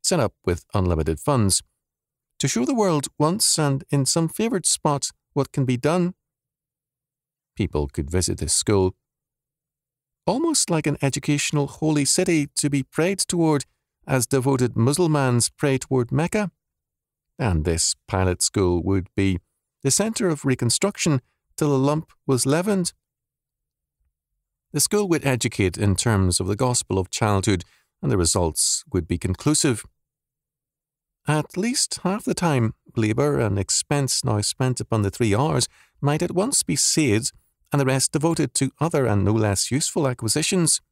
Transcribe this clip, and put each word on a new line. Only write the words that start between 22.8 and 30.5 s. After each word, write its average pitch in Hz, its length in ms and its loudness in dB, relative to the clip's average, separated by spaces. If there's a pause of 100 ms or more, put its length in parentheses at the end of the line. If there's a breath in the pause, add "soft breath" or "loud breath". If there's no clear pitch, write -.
The 151 80 -2
school 208 280 0
would 160 180 0
educate 113 500 0
in 101 200 2
terms 95 440 2
of 90 60 -2
the 104 100 -2
gospel 120 420 0
of 90 120 -2
childhood, 101 540 0 (360 soft breath)
and 151 100 -2
the 107 80 2
results 85 720 0
would 87 160 -2
be 85 120 -4
conclusive. 135 680 0 (1500)